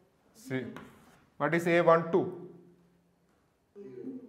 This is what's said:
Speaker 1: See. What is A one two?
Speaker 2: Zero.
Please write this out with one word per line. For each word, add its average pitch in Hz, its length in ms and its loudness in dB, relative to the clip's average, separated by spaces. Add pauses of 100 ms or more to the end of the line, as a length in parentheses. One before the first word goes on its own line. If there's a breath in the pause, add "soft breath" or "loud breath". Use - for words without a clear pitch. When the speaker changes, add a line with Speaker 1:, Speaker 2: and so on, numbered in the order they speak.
(360)
Speaker 1:
See. 131 300 -6 (720 loud breath)
What 151 180 0
is 170 120 0
A 170 140 6
one 165 300 4
two? - 380 -2 (1200)
Speaker 2:
Zero. 202 160 -18 (400)